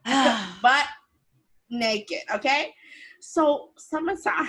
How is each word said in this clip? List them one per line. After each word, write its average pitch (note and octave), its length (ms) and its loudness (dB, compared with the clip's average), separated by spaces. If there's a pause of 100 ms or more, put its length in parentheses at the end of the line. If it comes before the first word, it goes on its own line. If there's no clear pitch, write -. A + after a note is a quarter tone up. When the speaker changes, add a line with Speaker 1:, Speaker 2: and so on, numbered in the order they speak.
Speaker 1:
<sighs> - 0 -
Speaker 2:
<laughs> A3+ 580 0
Butt C4+ 240 4 (840)
naked, A3 480 -4 (160)
okay? C#4 400 -2 (460)
So D4 560 0
summertime, D#4 720 -4